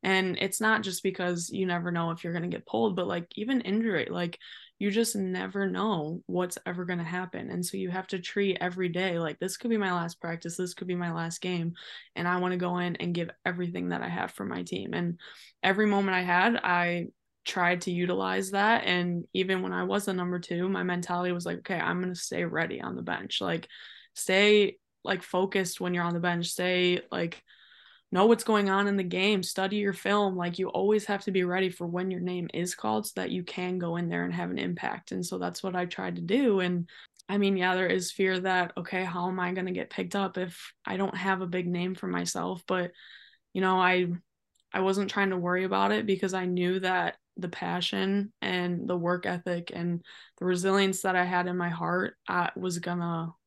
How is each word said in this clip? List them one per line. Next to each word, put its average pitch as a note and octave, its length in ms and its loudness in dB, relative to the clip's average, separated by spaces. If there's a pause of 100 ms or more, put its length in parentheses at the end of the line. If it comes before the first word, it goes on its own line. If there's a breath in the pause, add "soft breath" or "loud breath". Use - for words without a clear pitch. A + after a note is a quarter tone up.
And F#3+ 380 2
it's F#3+ 220 -2
not A3 200 4
just F#3+ 200 -6
because F3+ 480 -2
you F#3+ 160 -2
never F3 240 -2
know E3+ 200 0
if E3 140 -6
you're E3+ 80 -4
gonna F3 160 -2
get - 180 -6
pulled, G#3+ 300 2
but, F3+ 100 0
like, F3 200 -4 (100)
even A#3 260 0
injury, G3+ 480 0
like, F3 280 -4 (400 loud breath)
you G3+ 120 0
just A3 240 2
never F#3+ 540 -2
know F3+ 580 -2
what's F3+ 380 -2
ever F3+ 220 -4
gonna F3 180 -2
happen. F3+ 460 -6
And F3+ 140 -2
so F3 120 -6
you F#3 140 -2
have F#3 180 -4
to F#3+ 100 -4
treat F#3+ 440 0
every F3+ 260 -2
day F3 300 0
like, E3 200 -2
"This - 200 -6
could A#3+ 100 -4
be A3+ 80 2
my F#3+ 160 2
last E3+ 300 -2
practice, E3+ 340 -6
this F3+ 180 -4
could F3+ 140 -8
be F3+ 60 0
my F3 180 -2
last E3 300 -4
game, E3+ 320 -2 (420 loud breath)
and F3 100 -2
I F3+ 120 2
wanna F3+ 180 0
go F3+ 220 0
in F3 180 -2
and F3 180 -2
give E3+ 160 -4 (140)
everything F3+ 460 -2
that - 120 -2
I - 60 -4
have F3 240 -4
for G3+ 140 -8
my F3+ 160 -4
team." F#3 320 -6
And F3 260 -2 (420 loud breath)
every G3 240 4
moment G3 300 4
I F3+ 60 2
had, F3+ 420 4
I F3 440 2 (360)
tried F3 380 2
to - 100 -4
utilize F#3+ 600 0
that. G#3 340 4
And F3 480 0
even F#3 280 2
when F#3 120 -2
I F3+ 100 0
was G3 220 0
the F#3+ 80 0
number F3+ 240 -2
two, F3 320 -2
my F#3 120 0
mentality F3+ 500 -2
was F3 140 -2
like, E3+ 120 -4
"Okay, F3+ 200 -4
I'm F3 220 0
gonna F3+ 140 -2
stay F3 300 -4
ready E3 360 -2
on - 160 -6
the - 60 -6
bench." - 400 -4
Like, E3+ 260 -2 (460 loud breath)
stay, G#3 640 6 (260)
like, F#3+ 180 0
focused F#3+ 580 0
when F3+ 140 0
you're F3 100 0
on E3+ 100 0
the E3+ 60 0
bench, E3+ 280 0
stay, F3+ 640 2
like, E3+ 320 -4 (720 loud breath)
know G3+ 140 6
what's A3+ 180 6
going G#3 240 4
on G3 200 4
in G3+ 80 2
the F#3+ 80 2
game, F#3 380 2
study G3 340 -2
your G3+ 160 0
film. G3 440 2
Like, F3 220 -2
you F#3 100 0
always G3+ 380 2
have G3+ 180 -2
to G#3 60 -2
be F#3 140 2
ready F#3 260 2
for F3 160 -8
when F3+ 240 -2
your F3+ 100 -4
name F3+ 320 -2
is F3 220 -2
called G#3+ 320 0
so - 100 -8
that F#3 140 -2
you F3+ 140 -2
can F3+ 340 -4
go E3+ 180 -2
in F3 120 -2
there F3 160 0
and F3+ 100 -2
have F3 160 -2
an F3+ 80 -4
impact. - 540 -4
And F#3 120 -4
so F#3 140 -6
that's F3 240 -4
what F#3 140 -4
I F3+ 100 -2
tried F3+ 300 -6
to F3 60 -6
do. G#3 380 2
And F3+ 280 0 (400 loud breath)
I G3+ 100 0
mean, G3 180 4
yeah, F#3 200 2
there F#3 100 2
is F3+ 240 0
fear F#3+ 300 2
that, F#3 360 2
"Okay, F#3 280 -4
how F3 240 -2
am F#3 100 -4
I F3+ 140 0
gonna F#3 200 -2
get - 180 -4
picked F#3 260 -4
up F#3+ 220 -2
if - 360 -8 (100)
I F#3+ 120 -4
don't G3 200 -2
have F#3 240 0
a F#3 60 -2
big F3 220 -2
name F3 260 -2
for F3+ 140 -8
myself?" F3 580 -2
But, F3+ 240 0 (640 loud breath)
you F#3+ 60 0
know, F#3+ 200 4
I, F3+ 280 6 (640)
I - 80 0
wasn't F#3+ 300 2
trying G3 200 2
to F#3 80 0
worry F3+ 260 2
about G3 280 4
it G#3+ 140 2
because F#3+ 280 2
I F#3 120 0
knew F3+ 340 2
that F3+ 360 0 (200)
the F3+ 120 -4
passion F#3+ 840 0 (100)
and F3+ 460 0
the F3+ 100 0
work F3 280 0
ethic F3 480 -4
and F3 300 -2 (340 loud breath)
the F#3 80 -6
resilience F#3+ 560 4
that F#3 140 2
I F3+ 80 6
had F3+ 220 2
in F3+ 100 -2
my F3 140 0
heart, E3+ 460 -2 (120)
uh, F3+ 280 2
was F3+ 240 -4
gonna E3+ 520 -4 (140)